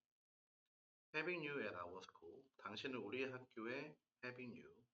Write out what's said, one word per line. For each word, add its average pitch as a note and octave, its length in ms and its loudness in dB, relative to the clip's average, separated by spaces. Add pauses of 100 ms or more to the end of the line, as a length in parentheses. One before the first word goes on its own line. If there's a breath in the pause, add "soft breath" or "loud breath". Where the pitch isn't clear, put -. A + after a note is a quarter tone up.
(1160)
Having D#3 320 4
you C#3+ 160 2
at G2+ 120 2
our F2+ 280 -2
school. - 400 -12 (140)
당신을 A#2+ 400 0
우리 A2+ 260 2
학교에 C3 720 0 (260)
having B2 380 -4
you. A2+ 320 -14